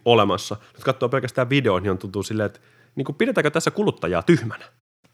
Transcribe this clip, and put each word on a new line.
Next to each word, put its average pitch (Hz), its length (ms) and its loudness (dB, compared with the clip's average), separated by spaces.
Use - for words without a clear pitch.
olemassa. 104 500 2
Nyt - 100 -20
katsoo 127 260 -2
pelkästään 127 400 -2
videoon, 117 340 2
niin 101 80 0
on 92 60 -2
tuntuu 98 260 -6
silleen, 107 240 -4
että - 120 -16
niinku, 139 180 -6
pidetäänkö 185 380 0
tässä 165 200 0
kuluttajaa 90 520 -2
tyhmänä? 117 420 0